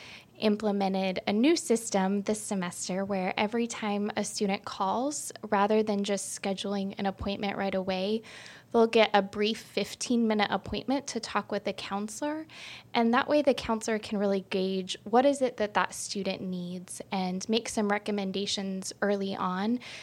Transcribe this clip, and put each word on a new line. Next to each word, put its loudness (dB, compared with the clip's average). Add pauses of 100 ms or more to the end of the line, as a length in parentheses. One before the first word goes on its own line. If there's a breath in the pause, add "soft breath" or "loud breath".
(400 loud breath)
implemented 0
a 2
new 6
system 2
this -2
semester -4
where -2
every 2
time -2
a 2
student -2
calls, -2 (180)
rather 6
than 0
just -4
scheduling -4
an -2
appointment -2
right -2
away, 0 (500 loud breath)
they'll 8
get 8
a 8
brief -2
fifteen-minute 0
appointment -2
to -6
talk -4
with -4
a 0
counselor. -6 (480 loud breath)
And 4
that 2
way 6
the 4
counselor -2
can -4
really 2
gauge -2
what 6
is 4
it 0
that -2
that 2
student -6
needs -8
and -2
make 0
some 0
recommendations -2 (100)
early 0
on 0 (220 loud breath)